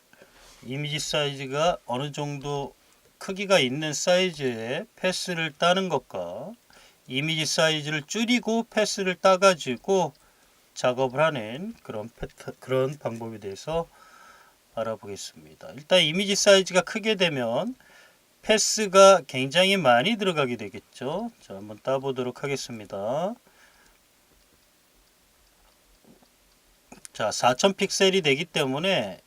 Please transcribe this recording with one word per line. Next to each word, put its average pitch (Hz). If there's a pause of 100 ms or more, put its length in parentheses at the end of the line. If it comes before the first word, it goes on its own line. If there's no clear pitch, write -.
(640)
이미지 147
사이즈가 143
어느 135
정도 143 (460)
크기가 190
있는 147
사이즈의 147
패스를 175
따는 180
것과 120 (560)
이미지 156
사이즈를 151
줄이고 226
패스를 196
따가지고 180 (640)
작업을 127
하는 151
그런 110
패턴, -
그런 135
방법에 113
대해서 104 (880)
알아보겠습니다. 101
일단 180
이미지 185
사이즈가 190
크게 214
되면 160 (680)
패스가 196
굉장히 160
많이 151
들어가게 151
되겠죠. 127 (100)
자, -
한번 104
따보도록 131
하겠습니다. 127 (3750)
자, 110
사천 196
픽셀이 190
되기 147
때문에 143